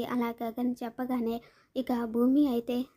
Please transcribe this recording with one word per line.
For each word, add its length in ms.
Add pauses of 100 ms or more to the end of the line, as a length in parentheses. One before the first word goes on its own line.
అలా 300
గగన్ 380
చెప్పగానే 640 (400)
ఇక 160 (160)
భూమి 380
అయితే 300 (200)